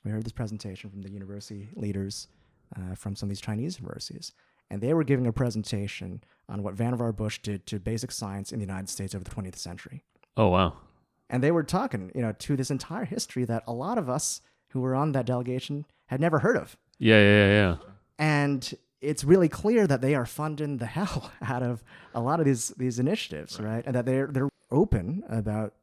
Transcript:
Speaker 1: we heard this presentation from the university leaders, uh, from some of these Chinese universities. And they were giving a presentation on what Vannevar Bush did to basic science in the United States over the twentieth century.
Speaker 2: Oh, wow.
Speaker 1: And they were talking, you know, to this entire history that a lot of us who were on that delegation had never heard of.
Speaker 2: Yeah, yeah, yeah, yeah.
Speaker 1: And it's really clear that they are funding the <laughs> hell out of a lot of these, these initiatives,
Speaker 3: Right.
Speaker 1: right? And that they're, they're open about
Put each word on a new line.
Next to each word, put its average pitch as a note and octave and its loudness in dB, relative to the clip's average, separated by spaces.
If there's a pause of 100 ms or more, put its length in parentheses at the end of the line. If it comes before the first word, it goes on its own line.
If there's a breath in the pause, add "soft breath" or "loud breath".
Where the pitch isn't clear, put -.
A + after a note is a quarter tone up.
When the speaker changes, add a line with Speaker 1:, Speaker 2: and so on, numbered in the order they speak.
Speaker 1:
we G#2 -6
heard G#2+ -4
this G#2+ -8
presentation G#2 -10
from G2 -14
the F#2+ -14
university G2+ -14
leaders, G2 -4 (460)
uh, F#2 -8
from G2 -6
some G#2 -6
of - -2
these G2 -6
Chinese A#2+ -6
universities. - -12 (400)
And G2 -6
they B2+ 2
were E3 2
giving B2+ 2
a A2+ 0
presentation G#2 -4 (260)
on G2+ -8
what G2 -8
Vannevar A#2 -2
Bush G#2+ -4
did G2+ -8
to G#2+ -6
basic A2 -6
science G2 -8
in - -6
the G#2 -4
United F#2+ -8
States G2 -8
over F#2+ -8
the - -12
twentieth F#2 -10
century. F#2 -14 (320)
Speaker 2:
Oh, A2 6
wow. F2+ 4 (520)
Speaker 1:
And B2 0
they D3 4
were E3+ 2
talking, F3 -2
you C3 -2
know, A2+ 0
to - -4
this C3 -2
entire E3 -6
history - -4
that A2+ -2
a A#2 -6
lot E3 -4
of C#3 -4
us - -4 (280)
who C3 -4
were C3 0
on D3 0
that C3 -2
delegation B2+ -4 (220)
had C3 -4
never D#3+ 4
heard G3+ 4
of. - -6 (220)
Speaker 2:
Yeah, A2 8
yeah, G2+ 10
yeah, G2 8
yeah. G2 6 (420)
Speaker 1:
And C#3+ 0 (260)
it's D3+ -4
really E3+ 8
clear A3 4
that C#3 4
they C3+ 2
are B2 0
funding D3 -4
the A#2+ -4
<laughs> A2 -6
hell F3 -4 (100)
out B2 -2
of A#2+ -2 (320 loud breath)
a A#2 -2
lot C3+ 0
of D#3 4
these, C3+ 2
these B2+ -4
initiatives, B2 -2
Speaker 3:
Right. G#2+ -4
Speaker 1:
right? A#2 -6
And B2+ -4
that B2 0
they're, C3+ 0
they're C#3 0 (220)
open C#3 2
about G#2+ -2